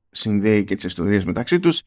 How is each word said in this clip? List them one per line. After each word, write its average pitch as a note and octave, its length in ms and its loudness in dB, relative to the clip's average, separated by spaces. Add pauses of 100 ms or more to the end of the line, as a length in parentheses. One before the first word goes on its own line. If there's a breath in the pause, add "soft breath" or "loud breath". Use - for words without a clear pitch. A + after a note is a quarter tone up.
συνδέει G#2 540 2
και G2 120 -4
τις - 80 -8
ιστορίες F#2 420 0
μεταξύ A#2+ 340 -2
τους. E3+ 280 0